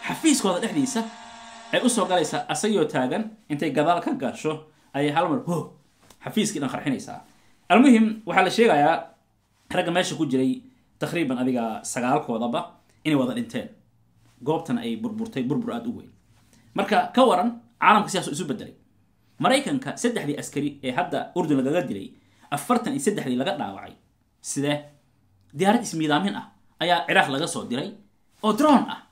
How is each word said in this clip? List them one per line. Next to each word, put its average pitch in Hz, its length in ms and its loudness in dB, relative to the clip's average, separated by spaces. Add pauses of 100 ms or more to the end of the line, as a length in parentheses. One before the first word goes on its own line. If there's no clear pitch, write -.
Xafiiskooda 202 520 0
dhexdiisa 180 420 -2 (720)
ay 175 100 2
u 247 60 4
soo 202 160 2
galaysaa 160 420 0
asagoo 180 380 2
taagan, 147 380 -2 (260)
intay 151 220 -2
gadaal 156 300 2
ka 349 120 -4
gasho, 139 400 -4 (400)
ayay 143 180 0
hal 170 180 2
mar, 131 180 0
"Ho!" 170 100 -2 (680)
xafiiskii 214 360 -2
dhan 135 100 -4
qarxinaysaa. - 500 -6 (500)
Almuhim, 220 560 8
waxaa 185 180 4
la 180 60 2
sheegayaa 165 480 6 (720)
ragga 175 220 0
meesha 180 240 0
ku 151 100 0
jiray 131 360 0 (380)
taqriiban 147 400 -2
adiga 120 440 -2
sagaalkoodaba 123 760 -2 (440)
inay 156 120 2
wada 120 160 0
dhinteen. 117 360 -6 (760)
Goobtan 147 340 -2
ay 117 200 -4
burburtay, 110 460 -6
burbur 123 300 -2
aad - 140 -8
u 123 100 -6
weyn. - 140 -20 (640)
Marka, 233 380 0
ka 247 120 4
waran, 208 360 0 (180)
caalamka 196 300 6
sidaas 185 180 -2
isu 147 180 -4
beddelay. 110 280 -8 (680)
Maraykanka - 580 0
saddexdii 190 420 -2
askari 139 440 -6
ee 127 80 -4
hadda 151 440 -4
Urdun 156 220 2
lagaga 143 240 0
dilay, 95 260 -8 (440)
afartan 151 420 -2
iyo 139 80 -4
saddexdii 143 360 -2
laga 135 200 -2
dhaawacay. 98 360 -10 (500)
Sidee? 147 340 -2 (760)
Diyaarad 196 300 2
ismiidaamin 160 520 0
ah - 100 -10 (340)
ayaa 170 280 2
Ciraaq 170 220 4
laga 139 180 -2
soo 107 180 -6
diray 135 240 -6 (540)
oo 214 100 2
drone 277 360 4
ah. - 100 -12 (120)